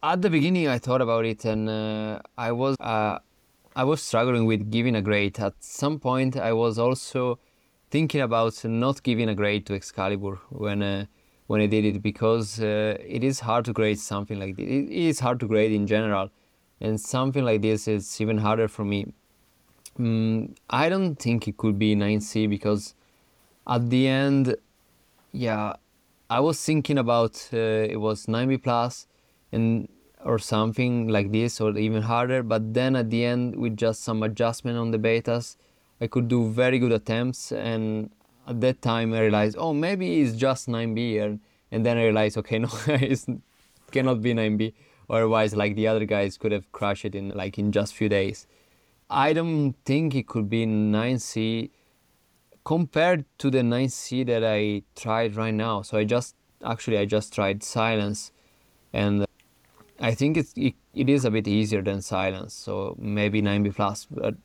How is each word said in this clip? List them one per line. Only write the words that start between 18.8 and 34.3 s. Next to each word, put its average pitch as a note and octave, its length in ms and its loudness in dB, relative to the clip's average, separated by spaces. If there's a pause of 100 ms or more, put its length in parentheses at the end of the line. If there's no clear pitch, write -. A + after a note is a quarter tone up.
me. G2+ 280 -2 (840)
Mm, A2+ 580 0 (140)
I C#3 180 2
don't F#3 260 0
think A#2 320 0
it G#2 100 -6
could G#2 220 0
be G#2+ 160 2
nine G#2 260 0
C, G#2+ 280 -2
because G#2 460 -2 (720)
at A#2+ 240 0
the B2+ 180 4
end, C3+ 480 2 (760)
yeah, G#2+ 440 -2 (540)
I A#2 120 0
was D#3 240 0
thinking D3+ 340 2
about, A#2 540 0
uh, A#2+ 40 -4
it A2 440 0
was G#2+ 260 -2
nine A#2 220 0
B C3+ 80 2
plus B2 500 -2 (460)
and, A2+ 360 0 (360)
or A#2 140 0
something A#2 720 0
like G2+ 220 2
this, A2+ 300 0
or G#2+ 160 0
even G#2+ 260 0
harder. B2 400 0
But A2 320 -2
then C3 220 2
at A#2 140 0
the A#2 140 0
end, B2 320 0
with A#2+ 200 -2
just A2+ 260 0
some A2 200 -2
adjustment A#2 560 -2